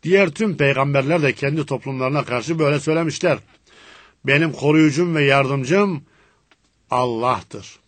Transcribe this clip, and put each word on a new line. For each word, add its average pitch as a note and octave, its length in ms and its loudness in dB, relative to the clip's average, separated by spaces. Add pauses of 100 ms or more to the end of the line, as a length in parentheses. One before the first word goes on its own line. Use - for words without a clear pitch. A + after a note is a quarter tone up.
Diğer F#3 260 4
tüm G3 280 -4
peygamberler C#3 640 2
de C#3 120 0
kendi C#3+ 320 -4
toplumlarına C3+ 600 -4
karşı B2 340 -4
böyle D3 200 2
söylemişler. D#3 580 -2 (880)
"Benim D3 260 2
koruyucum D#3 640 2
ve D3 80 0
yardımcım C#3 800 0 (840)
Allah'tır." A#2+ 1000 -4